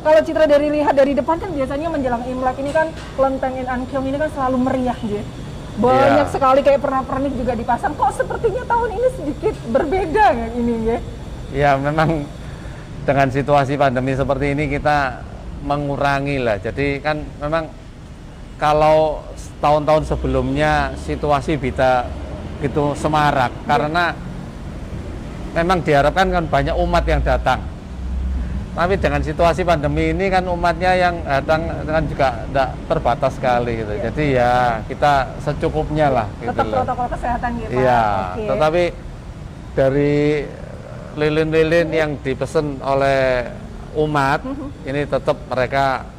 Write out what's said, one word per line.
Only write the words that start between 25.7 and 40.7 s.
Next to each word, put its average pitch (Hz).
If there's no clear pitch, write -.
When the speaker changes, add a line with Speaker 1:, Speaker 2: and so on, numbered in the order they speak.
Speaker 2:
diharapkan 147
kan 165
banyak 143
umat 170
yang 151
datang. 127
Tapi 175
dengan 147
situasi 160
pandemi 160
ini 185
kan 185
umatnya 175
yang 180
datang 156
kan 156
juga 127
nggak 131
terbatas 131
sekali 120
gitu. 107
Speaker 1:
Iya. 107
Speaker 2:
Jadi 147
ya 120
kita 147
secukupnya 151
lah 113
gitu 233
Speaker 1:
Tetap -
Speaker 2:
loh. 254
Speaker 1:
protokol 247
kesehatan 240
gitu, 220
Pak. 127
Speaker 2:
Iya, 123
Speaker 1:
Oke. 101
Speaker 2:
tetapi 156
dari 143